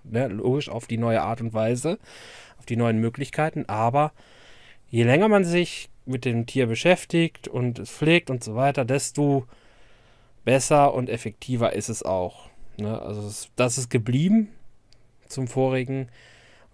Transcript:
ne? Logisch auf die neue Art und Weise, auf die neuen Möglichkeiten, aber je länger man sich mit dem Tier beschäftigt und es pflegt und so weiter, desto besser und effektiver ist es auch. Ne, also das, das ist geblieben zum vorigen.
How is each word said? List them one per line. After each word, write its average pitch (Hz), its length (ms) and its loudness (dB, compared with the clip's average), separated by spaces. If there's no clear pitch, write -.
ne? 123 240 -2
Logisch 117 420 -2
auf 110 160 -10
die 113 120 -4
neue 113 240 0
Art 113 200 -4
und 113 120 -4
Weise, 123 440 0
auf - 80 -20
die 120 100 -4
neuen 113 240 2
Möglichkeiten, 139 680 -2
aber 120 440 2
je 117 140 4
länger 160 240 6
man 202 160 6
sich 170 460 -2
mit 123 200 -6
dem 117 200 0
Tier 127 220 0
beschäftigt 165 800 0
und 123 320 -2
es 107 100 -12
pflegt 160 400 2
und 127 140 -6
so 110 120 -6
weiter, 139 280 0
desto 139 640 0
besser 139 500 4
und 123 160 -2
effektiver 117 640 -2
ist 110 140 -4
es 110 140 -6
auch. 90 440 -4
Ne, 107 220 -4
also 104 220 -8
das, 104 340 -10
das 123 220 2
ist 123 120 -8
geblieben 151 580 2
zum 131 220 -6
vorigen. 131 600 -2